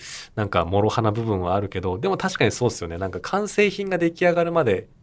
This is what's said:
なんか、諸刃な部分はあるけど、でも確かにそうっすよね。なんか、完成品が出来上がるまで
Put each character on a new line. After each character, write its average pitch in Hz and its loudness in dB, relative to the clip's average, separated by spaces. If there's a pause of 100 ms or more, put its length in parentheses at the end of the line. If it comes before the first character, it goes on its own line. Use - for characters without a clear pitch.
(360)
な 107 0
ん 95 -4
か、 87 2
諸 101 2
刃 117 0
な 110 2
部 113 -2
分 101 0
は 90 0
あ 104 2
る 101 -2
け 92 -6
ど、 92 -2
で 143 -2
も 190 0
確 185 -4
か 131 2
に 104 4
そ 123 0
う - 2
っ - -
す - -6
よ 85 -6
ね。 85 -8
な 95 -4
ん 90 -6
か、 90 -8
完 202 -4
成 208 2
品 196 -6
が 185 0
出 170 2
来 180 0
上 175 6
が 170 2
る 170 -2
ま 165 4
で 98 0 (160)